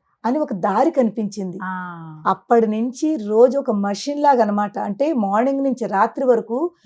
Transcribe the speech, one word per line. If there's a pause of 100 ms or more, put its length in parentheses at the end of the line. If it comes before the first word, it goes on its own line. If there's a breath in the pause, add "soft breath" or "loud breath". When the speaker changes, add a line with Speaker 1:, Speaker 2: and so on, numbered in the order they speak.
(260)
Speaker 1:
అని
ఒక
దారి
కనిపించింది.
Speaker 2:
ఆ.
Speaker 1:
అప్పటి
నుంచి
రోజు
ఒక
మెషిన్
లాగా
అన్నమాట.
అంటే
మార్నింగ్
నుంచి
రాత్రి
వరకు (140)